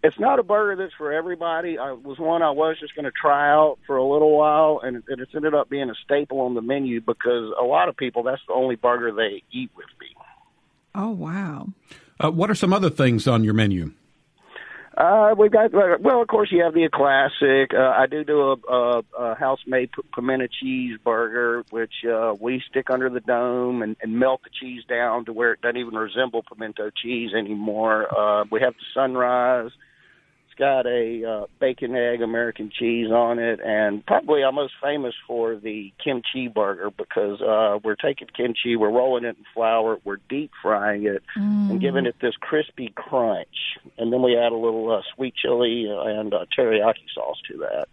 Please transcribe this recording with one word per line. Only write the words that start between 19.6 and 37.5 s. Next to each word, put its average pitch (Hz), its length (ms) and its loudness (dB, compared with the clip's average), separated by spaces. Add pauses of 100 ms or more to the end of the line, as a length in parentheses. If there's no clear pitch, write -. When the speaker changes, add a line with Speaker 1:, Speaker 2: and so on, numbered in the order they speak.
Speaker 1:
p-, 139 100 -12 (120)
pimento 127 340 -2 (140)
cheeseburger, 120 1080 -2
which, 113 340 -6
uh, 113 340 0
we 123 300 -4
stick 135 220 -4
under 127 180 0
the 123 120 -4
dome 123 640 -2
and, 107 200 -6
and 113 160 -4
melt 131 260 2
the - 60 -20 (100)
cheese 123 260 -14
down 120 380 -2
to 113 80 -12
where 113 200 0
it - 100 -6
doesn't 120 160 -2
even 117 160 -8
resemble 110 480 -4
pimento 107 480 -10
cheese 117 420 -6
anymore. 107 840 -2
Uh, 104 360 2
we 110 100 0
have 123 140 2
the - 180 -20
Sunrise. 123 760 0 (760)
It's - 140 -20
got 135 260 2
a, 117 400 -2
uh, 107 220 -6 (140)
bacon, 131 360 -2
egg, 120 240 0
American 117 580 -4
cheese 117 320 -2
on 117 280 2
it, 117 260 -2
and 107 400 0
probably 139 400 2
I'm 135 120 2
most 143 260 -4
famous 139 320 -4 (120)
for 117 300 -2
the 104 380 -12 (100)
kimchi 127 440 -4
burger 101 420 -2
because, 104 500 -4
uh, 107 420 2